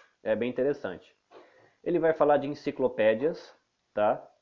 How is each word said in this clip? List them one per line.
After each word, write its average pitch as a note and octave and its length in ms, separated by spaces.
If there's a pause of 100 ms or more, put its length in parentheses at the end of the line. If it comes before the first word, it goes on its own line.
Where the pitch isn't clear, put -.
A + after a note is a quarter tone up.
(220)
É G#2+ 140
bem A#2+ 140
interessante. B2+ 640 (680)
Ele E3+ 160
vai D#3+ 160
falar D3 240
de C#3 100
enciclopédias, B2+ 1080 (380)
tá? G#2+ 300 (180)